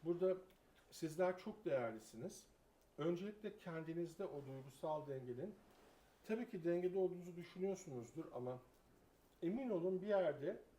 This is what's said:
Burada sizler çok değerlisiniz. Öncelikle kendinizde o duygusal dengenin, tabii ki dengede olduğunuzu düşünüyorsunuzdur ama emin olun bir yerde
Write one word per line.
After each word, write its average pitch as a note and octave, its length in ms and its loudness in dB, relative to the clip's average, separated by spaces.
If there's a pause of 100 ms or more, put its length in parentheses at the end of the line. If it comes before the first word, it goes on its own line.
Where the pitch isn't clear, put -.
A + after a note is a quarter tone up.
Burada F3 340 4 (540)
sizler F3+ 480 2
çok - 260 -8
değerlisiniz. A#2+ 800 -2 (540)
Öncelikle F#3+ 600 -2
kendinizde E3 640 -4
o C#3+ 220 -6
duygusal C#3 600 -4
dengenin, C3+ 480 -4 (680)
tabii A#3 260 -2
ki F3 160 -6
dengede F3+ 340 4
olduğunuzu F3 380 2
düşünüyorsunuzdur E3 880 -4 (100)
ama B2+ 240 -2 (840)
emin A#3 280 2
olun F#3 320 4
bir G3 40 -4
yerde F3 560 4 (160)